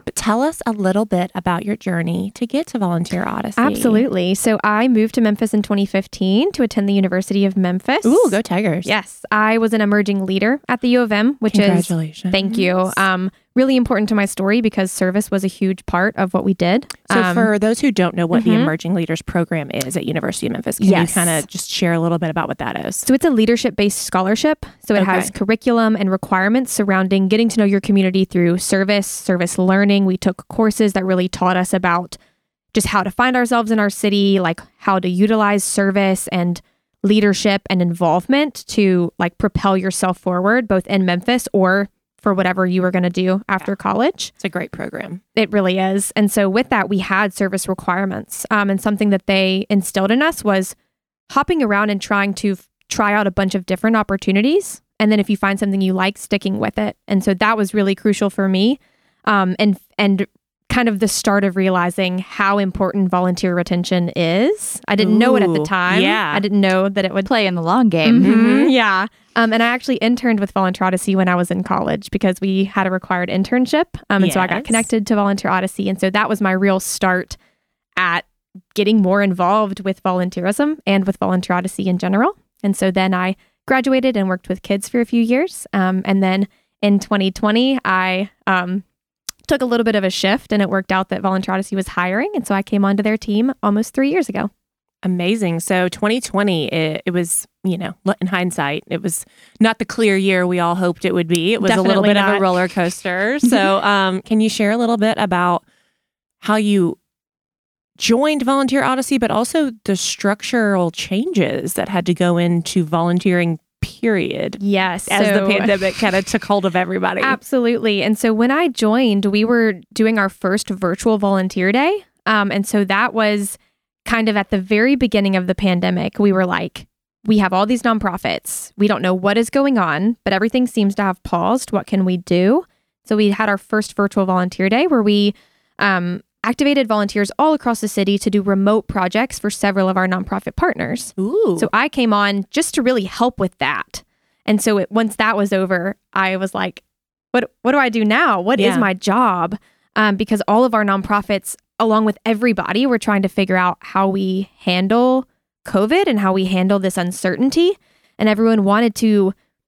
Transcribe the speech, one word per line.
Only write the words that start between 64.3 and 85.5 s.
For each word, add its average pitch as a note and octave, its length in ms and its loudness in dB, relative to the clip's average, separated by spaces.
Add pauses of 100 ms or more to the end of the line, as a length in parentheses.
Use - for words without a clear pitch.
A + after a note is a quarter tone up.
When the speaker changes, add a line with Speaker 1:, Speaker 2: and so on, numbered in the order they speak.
Speaker 2:
I G3+ 80 0
didn't G#3+ 220 2
know A#3 180 4
it G3+ 80 4
at F3 100 2
the D3+ 80 0
Speaker 1:
Ooh, D3+ 40 -2
Speaker 2:
time. F#3 360 0
Speaker 1:
yeah. F#3+ 340 0
Speaker 2:
I G3+ 40 0
didn't G3+ 220 0
know F#3+ 280 2
that G3 160 -2
it F3+ 80 -4
would G3 120 -2
Speaker 3:
Play A3 220 2
in F3+ 80 -2
the E3+ 60 -2
long G#3 280 2
game. E3+ 320 4
Speaker 2:
Mm-hmm, - 120 6
Speaker 1:
Mm-hmm. B3 360 4
Speaker 2:
yeah. G#3+ 380 2 (300)
Um, A3+ 160 2
and A3+ 80 2
I A#3 60 2
actually B3 300 -2
interned A#3 420 0
with G3 120 2
Volunteer F#3+ 360 0
Odyssey F#3 280 0
when F#3+ 120 2
I F3+ 80 2
was F3 160 0
in F#3 100 -2
college - 480 -4
because F#3+ 320 -2
we F#3+ 220 0
had F#3+ 240 -2
a F#3 40 -2
required F3+ 380 -4
internship. B3 560 0 (240)
Um, G3 140 2
and E3+ 100 2
so F#3+ 60 0
I F#3 80 2
got F3+ 100 -2
Speaker 1:
Yes. C4 80 -8
Speaker 2:
connected A3+ 420 0
to A3+ 80 2
Volunteer G3+ 360 0
Odyssey. F#3+ 380 -2
And F#3+ 100 -4
so F#3+ 100 0
that G#3 180 0
was G#3+ 140 -2
my G3 100 2
real F#3+ 280 2
start - 580 -2 (600)
at F3 280 0 (480)
getting G#3+ 260 2
more G3 220 2
involved G3 600 0
with F#3+ 200 -6
volunteerism F#3 840 -2
and G3 180 2
with F#3+ 120 -2
Volunteer F#3 380 -2
Odyssey F#3 320 -4
in F3+ 120 0
general. A3+ 360 0 (280)
And G3 120 0
so F#3+ 140 0
then F#3+ 240 0
I F#3 220 -2 (320)
graduated C4 500 2
and G3 100 0
worked F3+ 220 -4
with F#3 140 -4
kids G3 260 -4
for A#3+ 120 0
a A#3 40 0
few A#3 160 0
years. B3+ 500 -2